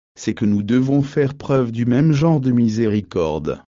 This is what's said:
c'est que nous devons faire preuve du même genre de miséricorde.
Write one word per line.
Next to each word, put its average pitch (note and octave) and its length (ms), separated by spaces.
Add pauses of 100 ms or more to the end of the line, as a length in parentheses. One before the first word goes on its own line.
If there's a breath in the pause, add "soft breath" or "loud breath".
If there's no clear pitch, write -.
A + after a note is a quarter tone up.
(140)
c'est - 200
que - 100
nous G#2 180
devons C3 400
faire C#3 320
preuve C3 380
du A#2 140
même D3 260
genre D3+ 280
de C3 120
miséricorde. G#2 1080 (100)